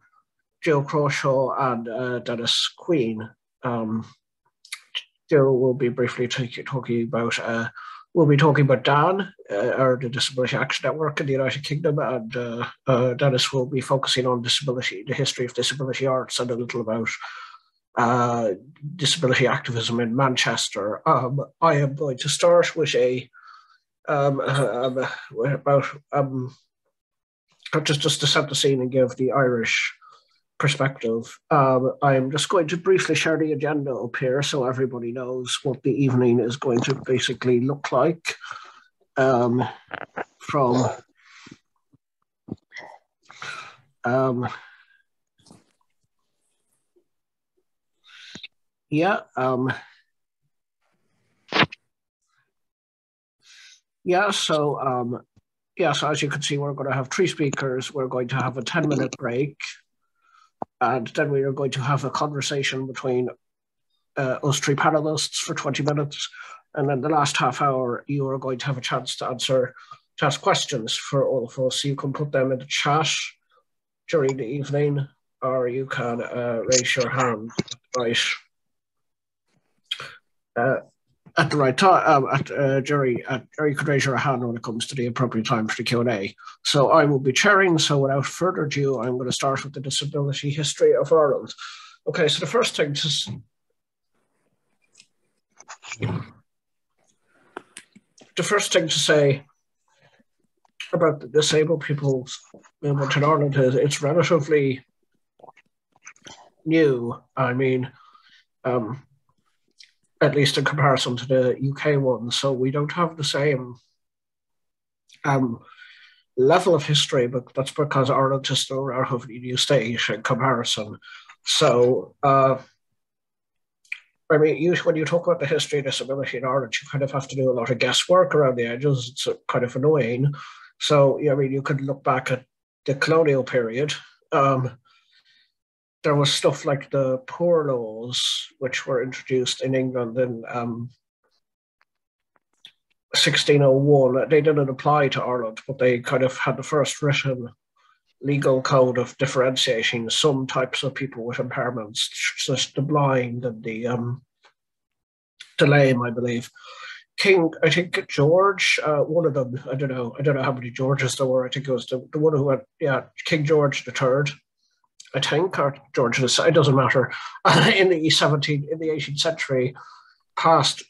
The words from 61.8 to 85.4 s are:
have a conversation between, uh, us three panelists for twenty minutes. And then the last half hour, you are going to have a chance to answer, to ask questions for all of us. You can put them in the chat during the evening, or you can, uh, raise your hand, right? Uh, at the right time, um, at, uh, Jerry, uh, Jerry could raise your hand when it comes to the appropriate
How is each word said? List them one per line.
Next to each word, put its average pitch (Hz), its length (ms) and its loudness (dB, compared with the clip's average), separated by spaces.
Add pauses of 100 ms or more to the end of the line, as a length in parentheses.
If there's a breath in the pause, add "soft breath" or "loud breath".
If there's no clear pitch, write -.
have 131 240 -2
a 127 60 -4
conversation 139 760 -4
between, 127 440 -2 (880)
uh, 131 240 -2
us 143 160 2
three 143 160 0
panelists 151 640 0
for - 180 -6
twenty 147 280 -4
minutes. 147 460 -2 (460 loud breath)
And 143 160 -2
then 131 100 -2
the 147 80 -4
last 147 300 0
half 139 240 0
hour, 131 440 -2
you 143 220 -4
are 135 100 -4
going 131 200 -6
to - 80 -6
have 143 100 -2
a 123 60 -12
chance - 340 -6
to - 100 -6
answer, 127 480 0 (440 loud breath)
to 151 80 0
ask 139 160 -2
questions 131 520 0
for - 320 0
all 127 200 -2
of - 120 -14
us. 127 260 -2
You 143 100 0
can 139 180 -4
put 147 200 -6
them 135 200 2
in 127 60 -2
the - 100 -12
chat - 400 0 (1040)
during 135 260 2
the 135 80 -6
evening, 143 640 -2 (320)
or 131 280 -2
you 131 180 -4
can, 120 340 -4
uh, 120 460 -4
raise 123 300 0
your 120 120 0
hand, 117 420 -2 (460)
right? 117 220 0 (2250 loud breath)
Uh, 123 220 2 (600)
at 165 140 2
the 147 60 -2
right 135 200 2
time, 147 480 6
um, 92 80 -4
at, 135 200 -2
uh, 135 280 0
Jerry, 131 460 0
uh, 127 140 -4 (160)
Jerry 151 180 0
could 143 140 -4
raise 139 160 2
your 135 120 0
hand 123 300 0
when 117 100 -4
it 117 60 -12
comes 117 240 -6
to - 80 -10
the 120 120 -2
appropriate 113 420 -2